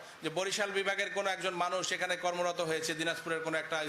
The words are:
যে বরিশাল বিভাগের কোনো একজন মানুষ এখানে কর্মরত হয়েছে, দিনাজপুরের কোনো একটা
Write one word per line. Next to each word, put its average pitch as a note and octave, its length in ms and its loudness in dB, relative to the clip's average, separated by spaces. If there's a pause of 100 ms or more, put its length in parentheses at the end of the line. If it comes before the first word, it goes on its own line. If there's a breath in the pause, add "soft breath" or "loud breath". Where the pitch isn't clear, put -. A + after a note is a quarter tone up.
(220 loud breath)
যে D#3 80 -2
বরিশাল G3 400 0
বিভাগের G3 400 0
কোনো G3 200 0
একজন F3+ 240 0
মানুষ F3 380 0
এখানে F3+ 240 0
কর্মরত F3 440 2
হয়েছে, D#3+ 340 0
দিনাজপুরের E3 460 0
কোনো D#3+ 180 0
একটা D#3 300 0